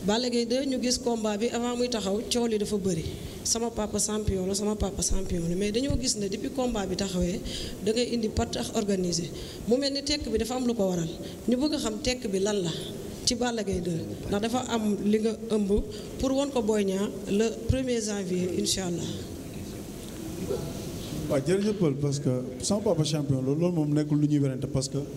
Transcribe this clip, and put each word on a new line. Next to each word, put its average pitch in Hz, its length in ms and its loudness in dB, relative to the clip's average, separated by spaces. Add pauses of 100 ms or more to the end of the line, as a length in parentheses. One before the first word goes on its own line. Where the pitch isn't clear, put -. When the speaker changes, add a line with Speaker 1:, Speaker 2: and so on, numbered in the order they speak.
Speaker 1:
Balla 240 220 2
Gaye 233 180 2
deux, 254 180 2
ñu 254 180 0
gis 247 160 2
combat 220 400 0
bi 233 100 0
avant 240 280 -2
muy 247 120 0
taxaw, 208 320 0 (120)
coow 240 140 2
li 220 120 2
dafa 208 180 0
bëri. 180 280 0 (400)
Sama 226 260 0
papa 214 280 -2
champion 208 480 0
la, 196 80 0
sama 208 200 0
papa 196 280 -2
champion 185 460 2
la. 175 60 0
Mais 202 160 2
dañoo 269 300 2
gis 240 180 0
ne 202 100 -2
depuis 240 220 -4
combat 240 360 0
bi 185 100 -2
taxawee, 185 440 0 (440)
da 214 80 2
ngay 240 220 2
indi 214 140 0
pat 233 280 -2
ak 240 200 -4
organisé. 185 520 0 (400)
Mu 233 80 6
mel 277 160 0
ni 277 100 -4
tekk 285 280 -2
bi 214 80 2
dafa 226 180 0
am 254 100 0
lu 233 80 2
ko 196 160 2
waral. 170 180 0 (400)
Ñu 247 80 6
bëgg 302 180 2
a 285 40 -2
xam 220 240 -2
tekk 254 280 0
bi 190 100 0
lan 202 220 2
la 165 80 0 (560)
ci 247 80 2
Balla 233 280 0
Gaye 185 180 -2
deux. 170 200 -2 (280)
Ndax 202 140 2
dafa 240 260 0
am 214 360 2
li 208 160 4
nga 220 120 2 (180)
ëmb 208 200 2 (480)
pour 262 140 2
won 277 180 2
ko 247 120 2
Boy 208 220 2
Niang 190 240 0 (220)
le 214 180 4 (200)
premier 247 320 2
janvier, 185 480 -2 (100)
incha 190 280 0
allah. 165 220 -2 (2250)
Speaker 2:
Waaw, 147 180 4
jërëjëf 202 340 2
Paul, 151 160 4
parce 139 240 0
que - 80 2 (320)
sama 202 220 0
papa 165 220 4
champion 143 360 0
la, 131 140 2
loolu 175 180 4
moom 151 220 2
nekkul 147 260 4
lu 147 80 4
ñuy 147 120 4
werante 135 260 0
parce 131 240 0
que 139 80 -2 (180)